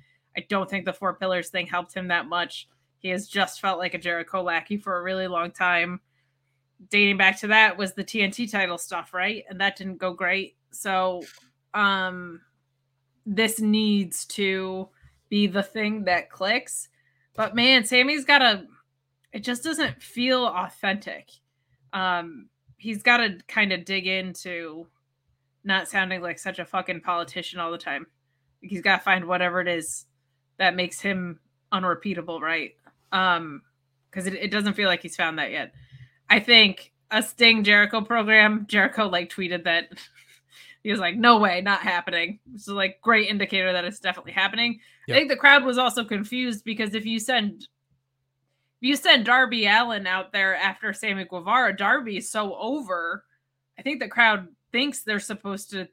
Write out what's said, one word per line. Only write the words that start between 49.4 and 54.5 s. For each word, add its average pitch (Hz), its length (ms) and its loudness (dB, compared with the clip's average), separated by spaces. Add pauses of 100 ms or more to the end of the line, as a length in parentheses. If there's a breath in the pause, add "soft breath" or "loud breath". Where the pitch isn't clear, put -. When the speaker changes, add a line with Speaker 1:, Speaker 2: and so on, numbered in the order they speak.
Speaker 1:
Allin 214 400 2
out 185 260 -4
there 190 240 2
after 190 360 -4
Sammy 196 340 -4
Guevara, 196 500 0
Darby 214 400 0
is - 140 -8
so 208 260 -4
over. 196 680 -6 (540)
I 202 40 -18
think 277 180 -4
the 220 80 -8
crowd 208 400 4 (240)